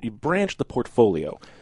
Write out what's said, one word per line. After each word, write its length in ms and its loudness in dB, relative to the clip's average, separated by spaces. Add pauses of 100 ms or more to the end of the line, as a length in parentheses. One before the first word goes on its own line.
you 100 -8
branched 480 -2
the 60 -2
portfolio. 720 0 (240)